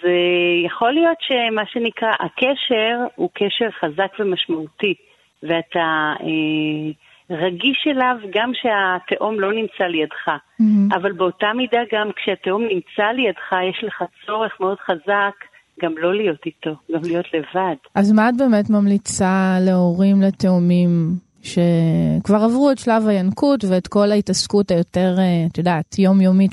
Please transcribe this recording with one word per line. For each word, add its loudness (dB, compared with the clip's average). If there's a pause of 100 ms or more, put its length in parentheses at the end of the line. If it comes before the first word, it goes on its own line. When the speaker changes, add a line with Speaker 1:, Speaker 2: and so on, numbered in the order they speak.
Speaker 1:
אה, 2
יכול 0
להיות 2
שמה -2
שנקרא, -2
הקשר -2 (180)
הוא -4
קשר -2 (100)
חזק -4
ומשמעותי, -4 (500)
ואתה, -2
אה, -4 (460)
רגיש -2
אליו 0 (200)
גם 0
כשהתאום -2
לא -2
נמצא -4
לידך. -4
Speaker 2:
Mm-hmm. 2
Speaker 1:
אבל 0
באותה -2
מידה -2 (140)
גם -2
כשהתאום -4
נמצא -4
לידך, -2 (140)
יש -8
לך -8 (220)
צורך -6
מאוד -2
חזק -2 (480)
גם -2
לא 0
להיות -2
איתו, -8 (240)
גם -2
להיות -2
לבד. -2 (200)
Speaker 2:
אז 4
מה 4
את 0
באמת 2
ממליצה 2
להורים 2
לתאומים 2 (520)
שכבר 2
עברו 4
את 0
שלב 0
הינקות 2 (120)
ואת 0
כל 2
ההתעסקות 0
היותר, 0
אה, 2
את -8
יודעת, -2
יומיומית 4